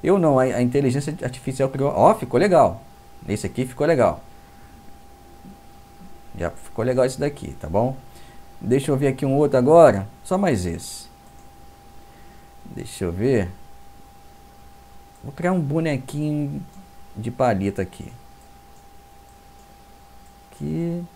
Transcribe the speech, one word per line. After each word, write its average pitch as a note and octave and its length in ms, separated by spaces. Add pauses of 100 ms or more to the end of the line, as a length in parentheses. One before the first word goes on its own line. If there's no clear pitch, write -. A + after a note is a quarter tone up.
Eu F#3 140
não, D3+ 220
a, C3 40
a B2 180
inteligência C#3 640
artificial C3 460
criou. C#3 240
Ó, C#3 200
ficou - 260
legal. D#3 420 (460)
Esse G#2 200
aqui - 180
ficou D3 220
legal. B2 360 (2250)
Já E2+ 140
ficou - 340
legal B2+ 200
esse C3+ 140
daqui, C#3+ 400
tá - 80
bom? A#2 300 (640)
Deixa C#3 300
eu C3+ 60
ver C#3+ 100
aqui C#3 180
um C3+ 100
outro C#3+ 220
agora. B2 500 (160)
Só F#3 140
mais C#3 280
esse. - 420 (1600)
Deixa - 420
eu E2+ 60
ver. G2+ 380 (1700)
Vou C3+ 100
criar F3+ 200
um F3+ 60
bonequinho D3 1040 (540)
de A#2 160
palito G2+ 500
aqui. - 300 (2500)
Aqui. E3+ 520 (120)